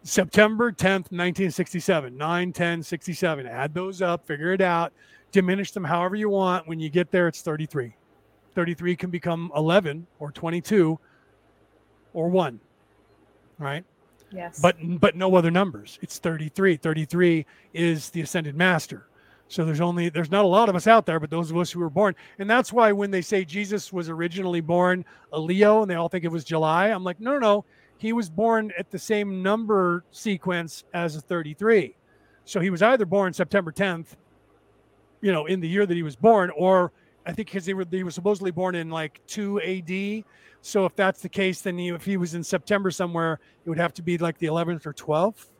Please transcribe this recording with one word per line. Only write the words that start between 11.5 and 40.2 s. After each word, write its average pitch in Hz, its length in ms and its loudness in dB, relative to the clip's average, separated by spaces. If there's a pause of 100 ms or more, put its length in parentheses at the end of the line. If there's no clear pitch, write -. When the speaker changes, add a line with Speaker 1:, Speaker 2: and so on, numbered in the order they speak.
Speaker 1:
or 170 140 -2
one, 165 320 2 (1000)
right? 147 260 -6 (460)
Speaker 2:
Yes. 175 280 -14
Speaker 1:
But, 175 180 4 (220)
but 170 160 4
no 185 200 2
other 165 160 6
numbers. 170 500 -2
It's - 160 -12
thirty-three. 165 600 0
Thirty-three 160 680 0 (280)
is 165 360 -2
the 170 120 -6
ascended 147 340 -6
master. 170 500 0 (420)
So 165 180 -2
there's 156 160 0
only, 175 280 0
there's 156 200 -4
not 202 160 4
a - 20 4
lot 208 220 6
of 180 60 0
us 170 100 -2
out 220 220 6
there, 160 120 0
but 151 120 -6
those 165 180 -4
of 165 80 -2
us 175 140 -2
who 175 80 -8
were 165 100 -2
born. 190 260 2 (220)
And 196 100 -6
that's 240 240 2
why 220 200 6
when 202 180 0
they 185 140 -2
say 190 200 0
Jesus 196 480 -6
was 175 160 -6
originally 170 540 -4
born 180 420 2 (300)
a 156 60 -4
Leo 208 420 6
and 202 80 0
they 175 60 0
all 165 120 -2
think 175 160 -4
it 170 80 -2
was 160 120 -6
July, 160 460 2
I'm 185 140 -2
like, 180 160 -6
No, 240 140 -4
no, 285 60 -2
no, 208 260 2 (340)
he 220 140 -4
was 226 160 -2
born 214 500 0
at - 100 -10
the 190 80 -10
same 202 460 -4
number 196 680 2
sequence 180 840 -4
as 170 220 -4
a 156 60 -10
thirty-three. 170 760 0 (500)
So - 140 -4
he 185 120 2
was 170 100 0
either 220 240 4
born 185 280 2
September 180 380 0
tenth, 175 440 -4 (1040)
you 196 100 2
know, 151 140 0
in 185 140 -2
the 165 80 -4
year 202 180 2
that 175 80 -2
he 170 80 0
was 151 140 -6
born, 202 400 6
or 180 360 4 (340)
I 170 80 -8
think - 180 -8
'cause 185 140 -6
they 196 100 -4
were, 190 160 -4
he 190 120 -4
was 170 120 -8
supposedly 190 340 -2
born 180 240 -2
in, 165 160 -4
like, 160 380 -8
two 202 340 -4
A 185 200 -4
D. 196 440 -6 (360)